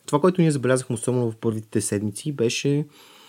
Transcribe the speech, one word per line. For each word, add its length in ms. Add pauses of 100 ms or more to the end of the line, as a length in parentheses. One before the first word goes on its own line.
Това, 160
което 200
ние 100
забелязахме 420
особено 380
в 40
първите 460
седмици, 500
беше 560 (420)